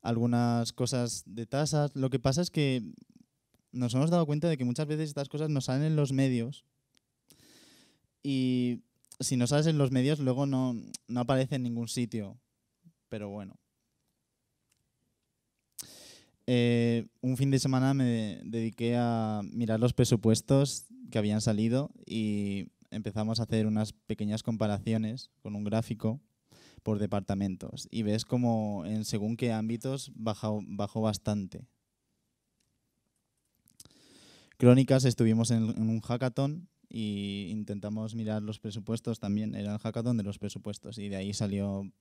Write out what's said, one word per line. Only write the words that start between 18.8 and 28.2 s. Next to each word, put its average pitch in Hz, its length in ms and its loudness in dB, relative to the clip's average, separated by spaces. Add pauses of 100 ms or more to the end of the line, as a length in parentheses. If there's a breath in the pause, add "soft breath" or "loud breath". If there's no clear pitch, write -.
a 113 480 0
mirar 110 360 0
los 120 140 4
presupuestos 123 920 4 (240)
que 113 80 0
habían 107 220 2
salido 113 500 2 (160)
y 101 600 -2 (220)
empezamos 107 500 -2
a 117 40 0
hacer 110 220 2
unas 107 260 0
pequeñas 107 520 -4
comparaciones 110 840 -2 (120)
con 104 140 -8
un 104 80 -6
gráfico 110 560 -2 (640 loud breath)
por 104 160 0
departamentos 98 920 -4
y 113 120 -4
ves 107 220 0